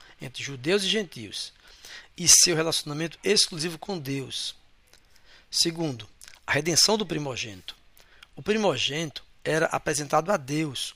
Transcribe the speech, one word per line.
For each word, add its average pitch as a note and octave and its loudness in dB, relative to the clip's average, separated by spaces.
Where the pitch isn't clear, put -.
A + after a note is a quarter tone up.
entre C3 -10
judeus C#3 0
e F#3+ 0
gentios D3+ -6
e F3 -4
seu - 8
relacionamento D#3+ -2
exclusivo F3 2
com G3 -6
Deus. C3+ -6
Segundo, E3 -2
a - -4
redenção D#3+ 4
do G#3+ -2
primogênito. C3 -6
O C#3+ -12
primogênito D#3+ 0
era D#3 2
apresentado D3+ 0
a G#3 2
Deus D3 -4